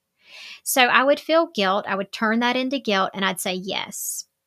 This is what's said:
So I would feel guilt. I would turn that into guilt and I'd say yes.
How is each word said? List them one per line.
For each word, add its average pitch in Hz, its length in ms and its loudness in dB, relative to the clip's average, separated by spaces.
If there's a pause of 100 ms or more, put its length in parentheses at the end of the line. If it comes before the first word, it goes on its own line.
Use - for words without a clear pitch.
(640)
So - 180 2
I 240 220 6
would 285 160 4
feel 330 360 2
guilt. 196 320 0
I 196 80 -4
would 196 160 -6
turn 226 300 0
that 240 140 2
into 262 240 -2
guilt 196 340 0
and 196 100 -6
I'd 190 160 0
say 185 140 -4
yes. - 720 -8 (220)